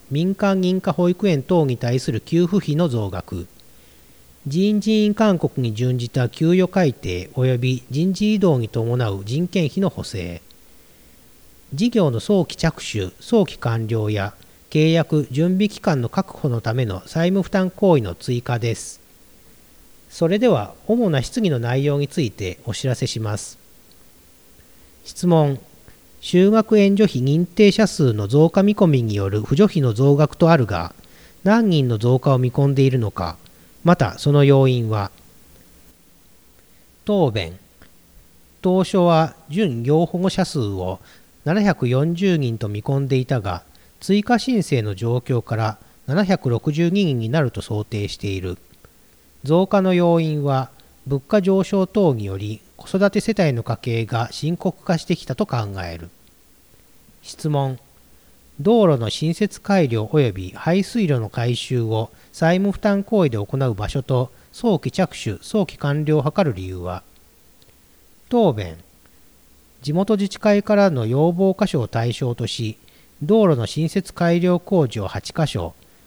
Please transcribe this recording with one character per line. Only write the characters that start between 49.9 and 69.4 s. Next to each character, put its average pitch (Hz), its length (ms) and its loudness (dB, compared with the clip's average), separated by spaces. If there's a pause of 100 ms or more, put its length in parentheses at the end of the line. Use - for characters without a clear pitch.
要 170 280 4
因 151 220 -2
は、 135 280 -2 (360)
物 135 140 -2
価 214 220 0
上 190 220 2
昇 190 220 0
等 175 280 2
に 107 100 -6
よ 95 140 -6
り 104 240 -8 (160)
子 - 100 -20
育 196 220 2
て - 100 -2
世 226 180 -2
帯 160 140 2
の 117 100 -4
家 113 140 -4
計 113 300 -4
が 117 260 -4
深 165 240 -4
刻 - 260 -6
化 170 140 -2
し - 80 -6
て 175 120 -2
き - 100 -14
た 127 80 -6
と 214 100 -2
考 127 140 -4 (260)
え 85 140 -10
る。 82 100 -14 (1120)
質 - 280 -8
問。 135 280 -2 (840)
道 208 260 4
路 147 120 4
の 110 120 -2
新 160 240 -2
設 - 260 -4
改 175 320 2
良 110 140 -2
及 135 260 2
び 92 240 -10
排 180 280 0
水 220 220 -2
路 139 120 0
の 107 100 -4
改 120 280 -4
修 123 260 -4
を 110 280 -2 (220)
債 170 260 2
務 202 140 0
負 - 80 -8
担 202 220 0
行 196 220 2
為 139 60 2
で 113 60 -6
行 104 300 -4
う 113 80 -2
場 101 140 -6
所 135 140 -4
と 127 280 0 (220)
早 214 260 0
期 - 140 -6
着 - 220 -2
手、 - 280 -8
早 208 240 -2
期 - 100 -16
完 147 280 -2
了 151 160 2
を - 20 -2
図 156 220 0
る 123 100 -2
理 92 120 -10
由 92 120 -10
は。 90 240 -10 (1300)
答 214 240 2
弁。 87 240 -8 (1040)